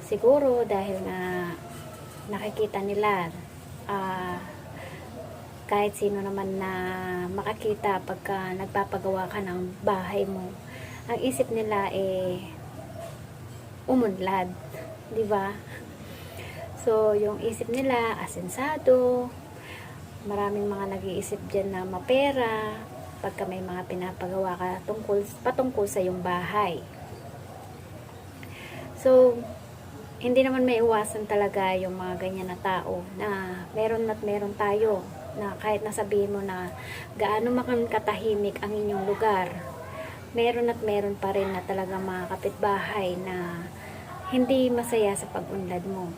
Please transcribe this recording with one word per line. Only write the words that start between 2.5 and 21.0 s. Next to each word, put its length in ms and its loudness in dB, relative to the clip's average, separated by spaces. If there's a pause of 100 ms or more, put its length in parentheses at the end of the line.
nila, 480 2 (560)
ah, 540 -2 (1200)
kahit 320 2
sino 240 2
naman 400 -2
na 100 -2 (600)
makakita 720 0
pagka 500 -4
nagpapagawa 760 0
ka 100 -4
ng 400 -4
bahay 460 2
mo, 240 -6 (560)
ang 160 -2
isip 260 2
nila, 400 2
eh, 480 0 (1500)
umunlad, 640 4 (640)
'di 100 4
ba? 320 2 (1300)
So, 320 6
yung 240 2
isip 320 -2
nila, 480 2
asensado, 1120 4 (960)
maraming 400 0
mga 240 -2
nag-iisip 560 -4